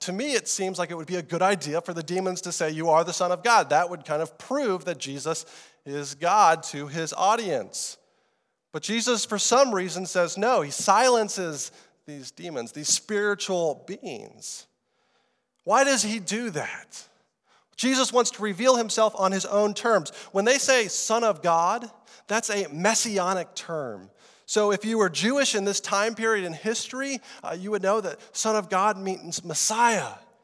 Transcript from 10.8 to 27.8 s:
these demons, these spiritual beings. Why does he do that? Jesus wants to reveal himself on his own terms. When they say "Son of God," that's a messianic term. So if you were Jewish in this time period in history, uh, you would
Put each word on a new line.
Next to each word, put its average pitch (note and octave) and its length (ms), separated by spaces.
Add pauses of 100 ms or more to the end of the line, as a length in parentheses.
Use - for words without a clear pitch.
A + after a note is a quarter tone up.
these C#3+ 260
demons, D3 400
these D3 180
spiritual G3 960
beings. - 800 (960)
Why A#3 200
does C4+ 180
he G#3+ 180
do G#3+ 320
that? - 560 (680)
Jesus C4 360
wants A#3+ 180
to G3 120
reveal G#3+ 320
himself A3 420
on F#3+ 140
his F#3+ 140
own G#3 280
terms. G#3 380 (220)
When G3 120
they C4 120
say B3+ 300
"Son A3+ 360
of F#3+ 180
God," F3 480 (380)
that's A3 220
a G3+ 220
messianic F#3+ 840
term. A#2 540 (360)
So G#3 260
if G3+ 140
you A3+ 120
were G3 120
Jewish A3+ 460
in G3 100
this G3+ 140
time G#3 360
period A3 300
in E3 80
history, B3+ 640 (240)
uh, E3 160
you G3 120
would G3+ 100